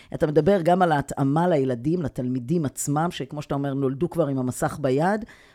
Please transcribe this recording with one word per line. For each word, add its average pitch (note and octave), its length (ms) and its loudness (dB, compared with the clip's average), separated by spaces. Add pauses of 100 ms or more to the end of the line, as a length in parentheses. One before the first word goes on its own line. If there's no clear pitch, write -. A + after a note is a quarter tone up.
(140)
אתה E3 120 0
מדבר D#3+ 360 4
גם F3+ 200 4
על E3 100 4
ההתאמה C#3+ 560 0
לילדים, C#3 540 0
לתלמידים C3 640 -2
עצמם, D3+ 460 -2
שכמו D3 320 -10
שאתה - 120 -6
אומר, C#3 200 -4
נולדו C#3 360 -2
כבר E3 160 0
עם C3+ 120 -2
המסך B2+ 420 -4
ביד, D#3+ 440 0 (300)